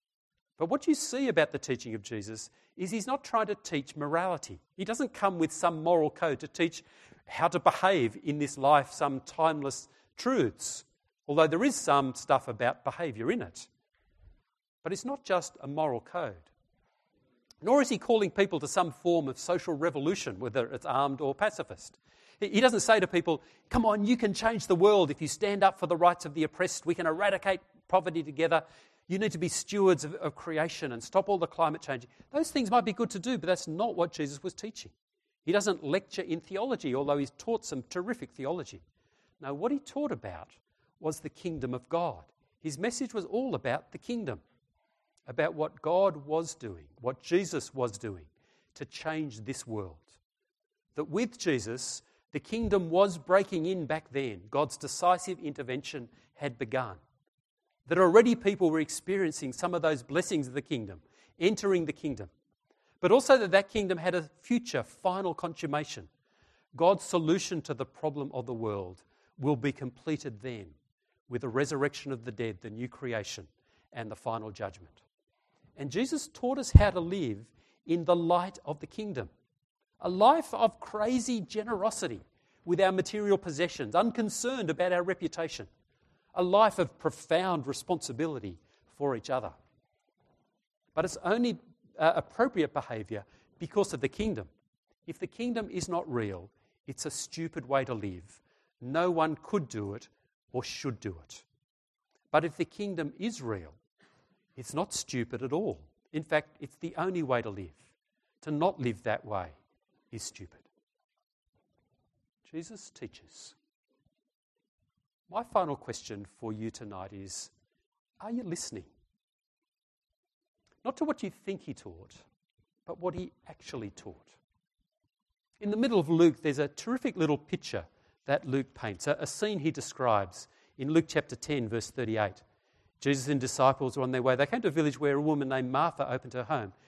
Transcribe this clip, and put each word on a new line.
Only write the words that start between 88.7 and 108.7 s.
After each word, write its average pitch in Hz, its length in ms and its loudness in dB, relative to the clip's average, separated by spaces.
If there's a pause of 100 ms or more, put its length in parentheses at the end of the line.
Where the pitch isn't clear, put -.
for 143 180 0
each 110 140 -10
other. 120 240 -2 (1400)
But 160 120 0
it's 175 180 -6
only, 226 340 2 (400)
uh, 160 180 6
appropriate 170 580 0
behaviour 110 520 -6 (320)
because 185 360 0
of 131 80 -6
the 135 80 0
kingdom. 170 400 -4 (580)
If 160 120 -12
the 185 80 -6
kingdom 233 440 -4
is 175 160 -4
not 170 240 -4
real, 101 380 -4 (360)
it's - 200 -10
a 151 60 -6
stupid 160 540 -8
way 135 200 2
to 127 80 -6
live. 98 480 -8 (400)
No 156 280 0
one 160 320 2
could 170 280 -2
do 104 240 -6
it - 160 -14 (420)
or 123 120 -4
should - 360 -8
do 92 240 -8
it. - 200 -20 (880)
But 151 140 4
if 165 140 -6
the 170 80 0
kingdom 180 520 -6
is 220 240 -6
real, 98 320 -6 (840)
it's 127 160 -14
not 165 200 -4
stupid 120 500 -6
at 127 100 -4
all. 175 260 -4 (320)
In 156 120 -6
fact, - 360 -2
it's 143 180 -16
the 165 200 -10
only 175 260 -2
way 127 180 2
to 110 80 -8
live. 98 240 -12 (680)
To 156 100 -8
not 160 280 0